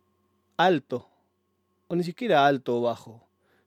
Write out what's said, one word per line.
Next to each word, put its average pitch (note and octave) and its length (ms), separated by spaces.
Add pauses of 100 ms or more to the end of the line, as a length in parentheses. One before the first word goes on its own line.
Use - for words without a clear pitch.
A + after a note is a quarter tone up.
(560)
alto, D#3 520 (760)
o F3 80
ni F3 80
siquiera E3 440
alto B2+ 320
o A#2+ 40
bajo. A#2 460 (380)